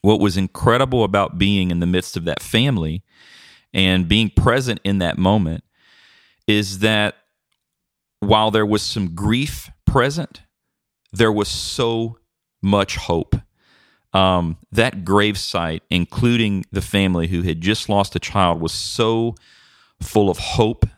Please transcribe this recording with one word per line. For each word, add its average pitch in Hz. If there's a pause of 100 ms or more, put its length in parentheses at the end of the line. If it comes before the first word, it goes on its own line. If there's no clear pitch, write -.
what 104
was 95
incredible 120
about 95
being 98
in 85
the 87
midst 90
of 82
that 82
family 104 (720)
and 92
being 104
present 127
in 98
that 87
moment 92 (840)
is 101
that 107 (1040)
while 107
there 107
was 104
some 90
grief 110 (140)
present, 139 (720)
there 110
was 104
so 117 (420)
much 98
hope. - (760)
Um, 90 (160)
that 107
gravesite, 95
including 107
the 98
family 92
who 90
had 80
just 101
lost 101
a 85
child, 87
was 80
so 113 (680)
full 101
of 85
hope - (120)